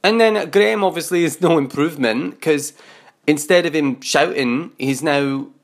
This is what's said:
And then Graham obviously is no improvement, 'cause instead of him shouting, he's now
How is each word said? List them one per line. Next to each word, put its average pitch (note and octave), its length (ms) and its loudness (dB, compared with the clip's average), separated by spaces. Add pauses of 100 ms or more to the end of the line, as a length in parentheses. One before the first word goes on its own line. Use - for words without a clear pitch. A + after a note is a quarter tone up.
And A3 180 2
then G#3+ 300 2
Graham G#3 320 2
obviously E3+ 400 -2
is D#3+ 180 -2
no E3+ 180 4
improvement, C#3 800 -2
'cause D3 320 -2 (540)
instead E3 400 2
of D3+ 80 -4
him C#3+ 260 -2
shouting, C#3+ 800 -2
he's C3+ 240 -4
now C#3+ 460 -2 (160)